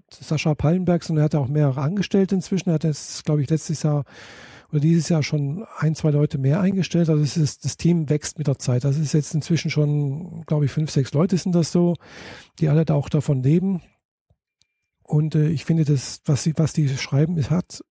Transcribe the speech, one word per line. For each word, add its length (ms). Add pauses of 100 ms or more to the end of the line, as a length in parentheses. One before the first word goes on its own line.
Sascha 460
Pallenberg, 480
sondern 180
er 40
hat 100
auch 120
mehrere 340
Angestellte 540
inzwischen. 340
Er 60
hat 80
jetzt, 400
glaub 160
ich, 100
letztes 340
Jahr 200 (680)
oder 100
dieses 280
Jahr 140
schon 420 (120)
ein, 180
zwei 160
Leute 260
mehr 220
eingestellt. 500
Also 140
es 140
ist, 280
das 120
Team 320
wächst 280
mit 100
der 100
Zeit. 260
Das 140
ist 160
jetzt 200
inzwischen 380
schon, 760
glaub 180
ich, 80
fünf, 200
sechs 220
Leute 240
sind 160
das 180
so, 240 (640)
die 100
alle 160
da 80
auch 160
davon 340
leben. 380 (1200)
Und, 320
äh, 140
ich 160
finde 200
das, 400
was 180
sie, 140
was 160
die 160
schreiben, 480
es 120
hat 420